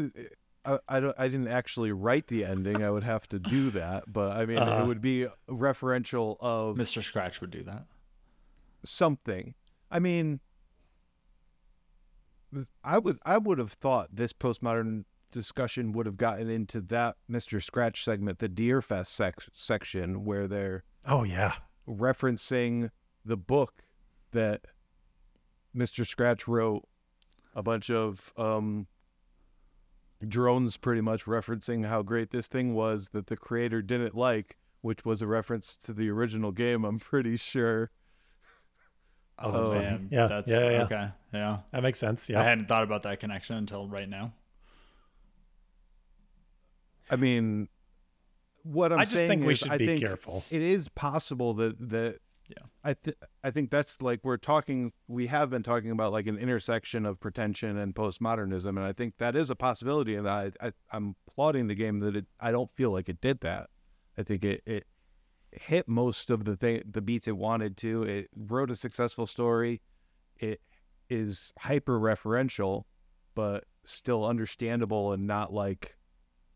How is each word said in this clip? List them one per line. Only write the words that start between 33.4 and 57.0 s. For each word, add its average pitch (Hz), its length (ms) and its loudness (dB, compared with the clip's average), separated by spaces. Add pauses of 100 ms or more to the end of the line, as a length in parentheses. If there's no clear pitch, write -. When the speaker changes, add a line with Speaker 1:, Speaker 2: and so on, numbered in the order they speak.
Speaker 1:
didn't 117 360 0
like, 120 400 0 (240)
which 113 240 -4
was 113 180 0
a 107 40 -2
reference 110 500 -2
to - 160 -12
the 107 180 0
original 110 420 0
game, 117 320 2
I'm 107 140 0
pretty 120 380 0
sure. 113 540 0 (1500)
Speaker 2:
Oh, 110 100 -2
that's 113 160 2
Speaker 1:
Um, 107 60 2
Speaker 2:
funny. 101 120 2
Speaker 3:
Man, 98 260 -2
Speaker 2:
Yeah, 117 140 6
Speaker 3:
that's 104 240 0
Speaker 2:
yeah, 120 200 6
yeah. 120 140 4
Speaker 3:
okay. 101 240 -2 (240)
Yeah. 104 260 0 (140)
Speaker 2:
That 127 100 -2
makes 131 160 2
sense. 113 300 -2
Speaker 3:
I 117 60 0
Speaker 2:
Yeah. 110 80 6
Speaker 3:
hadn't 113 260 4
thought 113 140 4
about 104 220 -2
that 101 160 -4
connection 104 360 -8
until 101 320 -6
right 98 200 -8
now. 101 260 -8 (2750)
Speaker 1:
I 131 60 4
mean, 113 520 2 (920)
what 160 300 2
I'm 165 80 6
Speaker 2:
I 220 40 6
just 214 120 0
Speaker 1:
saying 170 120 6
Speaker 2:
think 156 180 4
we 147 80 6
Speaker 1:
is, 117 60 2
Speaker 2:
should 143 120 -2
Speaker 1:
I 147 60 4
Speaker 2:
be 113 80 4
Speaker 1:
think 160 140 2
Speaker 2:
careful. 95 500 -4
Speaker 1:
it 160 120 0
is 180 280 2
possible 139 640 -2
that, 113 340 -2
that 113 300 -2 (300)
Speaker 3:
Yeah. - 160 -18 (200)
Speaker 1:
I 143 100 0
th-, - 220 -6 (260)
I 135 80 -4
think 139 200 -2
that's, 143 320 0
like, 120 200 0
we're 127 140 0
talking, 135 560 0 (160)
we 120 200 -2
have 147 220 2
been 123 120 -2
talking 113 280 0
about, 110 220 0
like, 107 140 0
an 107 120 -2
intersection 113 680 -2